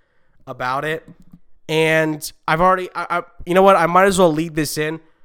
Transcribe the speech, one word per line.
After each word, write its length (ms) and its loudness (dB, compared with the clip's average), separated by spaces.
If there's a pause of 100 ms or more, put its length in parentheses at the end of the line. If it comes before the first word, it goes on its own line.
(460)
about 380 -6
it. 240 -8 (600)
And 640 -2 (140)
I've 140 0
already, 340 0
I, 240 -6
I, 40 -8 (220)
you 100 -2
know 80 4
what? 140 6
I 100 2
might 180 4
as 140 2
well 140 4
lead 220 -6
this 240 -6
in. 220 -6 (240)